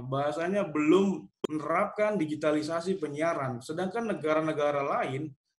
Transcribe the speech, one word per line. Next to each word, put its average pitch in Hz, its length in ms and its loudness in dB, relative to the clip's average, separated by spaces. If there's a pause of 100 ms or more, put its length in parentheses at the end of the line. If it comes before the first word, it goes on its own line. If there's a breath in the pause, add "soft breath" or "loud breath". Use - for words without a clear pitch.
bahasanya 160 640 0
belum 170 560 4 (240)
menerapkan 190 640 0
digitalisasi 156 800 0
penyiaran. 143 640 -2
Sedangkan 185 480 -4
negara-negara 147 800 0
lain 151 480 -2 (240)